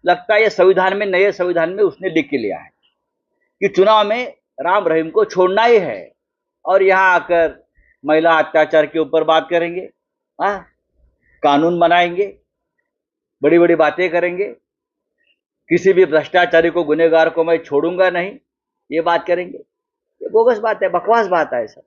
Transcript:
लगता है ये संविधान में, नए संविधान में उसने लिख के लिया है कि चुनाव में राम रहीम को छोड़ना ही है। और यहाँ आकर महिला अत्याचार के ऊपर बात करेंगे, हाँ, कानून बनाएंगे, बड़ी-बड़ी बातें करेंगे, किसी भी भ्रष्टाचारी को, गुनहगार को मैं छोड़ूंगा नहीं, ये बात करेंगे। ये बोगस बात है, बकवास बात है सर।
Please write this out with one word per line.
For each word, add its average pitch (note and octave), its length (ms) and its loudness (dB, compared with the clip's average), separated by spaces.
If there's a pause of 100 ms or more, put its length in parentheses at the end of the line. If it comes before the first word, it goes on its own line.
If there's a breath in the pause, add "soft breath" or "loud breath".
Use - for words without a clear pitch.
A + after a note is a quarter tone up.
लगता F3+ 300 -2
है G#3+ 60 2
ये G#3+ 80 2
संविधान F#3+ 480 2
में, G#3 80 -4
नए F#3+ 260 0
संविधान E3+ 380 -2
में G3+ 140 -2
उसने F#3 260 -4
लिख D#3+ 200 -4
के C#3+ 80 -4
लिया G2 200 -6
है D#2 120 -20 (920)
कि G3 80 -2
चुनाव G#3 400 2
में A#3+ 300 -6 (240)
राम F#3 260 0
रहीम D#3+ 220 0
को G#3 160 0
छोड़ना F#3 380 0
ही A#3 140 4
है। A2+ 340 -4 (540)
और F#3+ 180 2
यहाँ F#3+ 320 4
आकर E3+ 500 -2 (400)
महिला D#3+ 340 2
अत्याचार D#3 460 0
के D#3+ 140 -6
ऊपर D#3 240 0
बात D#3 260 0
करेंगे, F3 400 -4 (520)
हाँ, F#3+ 260 -6 (760)
कानून D#3 360 0
बनाएंगे, F3 580 0 (1040)
बड़ी-बड़ी E3+ 320 4
बातें D#3+ 340 0
करेंगे, F3 360 -4 (1200)
किसी F3 240 2
भी F3 120 4
भ्रष्टाचारी E3 640 2
को, E3 140 -2
गुनहगार D#3+ 460 2
को E3 140 -4
मैं E3 140 0
छोड़ूंगा E3+ 520 -2
नहीं, F3+ 280 -8 (540)
ये D#3+ 100 -4
बात E3+ 260 -2
करेंगे। F3+ 300 -6 (640)
ये - 80 -12
बोगस A3+ 280 2
बात G#3 260 -4
है, F#3 60 -2
बकवास F#3+ 380 0
बात E3 260 0
है A#2 140 -4
सर। - 200 -20